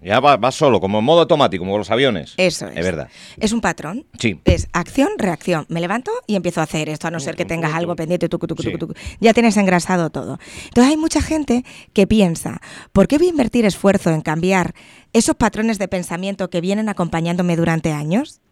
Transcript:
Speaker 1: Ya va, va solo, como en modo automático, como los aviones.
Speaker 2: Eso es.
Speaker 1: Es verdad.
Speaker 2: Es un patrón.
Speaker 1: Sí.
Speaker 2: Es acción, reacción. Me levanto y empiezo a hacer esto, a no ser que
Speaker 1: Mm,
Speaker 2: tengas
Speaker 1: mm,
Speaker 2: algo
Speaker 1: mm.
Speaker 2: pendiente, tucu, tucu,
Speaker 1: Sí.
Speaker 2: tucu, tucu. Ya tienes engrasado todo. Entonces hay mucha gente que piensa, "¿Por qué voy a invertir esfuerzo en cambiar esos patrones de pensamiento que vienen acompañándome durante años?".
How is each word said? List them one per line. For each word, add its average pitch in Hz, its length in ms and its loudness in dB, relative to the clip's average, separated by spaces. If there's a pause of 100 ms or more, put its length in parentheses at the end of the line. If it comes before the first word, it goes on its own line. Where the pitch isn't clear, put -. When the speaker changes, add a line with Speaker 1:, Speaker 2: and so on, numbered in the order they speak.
Speaker 1:
Ya 98 180 2
va, 139 180 6
va 120 140 2
solo, 127 280 4
como 98 200 0
en 110 60 0
modo 165 160 6
automático, 123 440 2
como 98 120 -2
los 104 140 -4
aviones. 113 460 0
Speaker 2:
Eso 175 300 -2
es. - 100 -10
Speaker 1:
Es 87 80 -2
verdad. 90 240 -4 (280)
Speaker 2:
Es 208 140 0
un 233 100 -2
patrón. 180 440 -6 (140)
Speaker 1:
Sí. 98 260 -2
Speaker 2:
Es 170 260 2
acción, 269 460 0
reacción. 175 520 -2
Me 170 120 -6
levanto 220 300 -4 (160)
y 208 80 -2
empiezo 175 260 -2
a - 20 0
hacer 156 260 -4
esto, 156 180 -8
a 160 40 -4
no 165 80 -8
ser 156 160 -8
que 175 100 -4
Speaker 1:
Mm, - 20 -14
Speaker 2:
tengas 165 260 -4
Speaker 1:
mm, - 20 -4
Speaker 2:
algo 170 180 -4
Speaker 1:
mm. - 40 -4
Speaker 2:
pendiente, 170 320 -2
tucu, 170 180 -6
tucu, - 160 -8
Speaker 1:
Sí. 107 80 -4
Speaker 2:
tucu, 165 160 -8
tucu. - 120 -14 (200)
Ya 220 140 4
tienes 226 240 4
engrasado 180 520 2
todo. 131 300 -8 (260)
Entonces 254 260 6
hay 320 60 2
mucha 311 240 0
gente 269 440 -2 (280)
que 196 140 4
piensa, 185 540 0 (320)
"¿Por 190 140 6
qué 294 100 2
voy 349 100 4
a 359 40 2
invertir 240 340 2
esfuerzo 196 460 2
en 156 100 -2
cambiar 175 520 0 (400)
esos 262 220 2
patrones 220 440 0
de 196 80 -4
pensamiento 185 640 -6
que 175 120 -2
vienen 202 280 -2
acompañándome 175 680 -2
durante 165 360 0
años?". 156 480 -4 (120)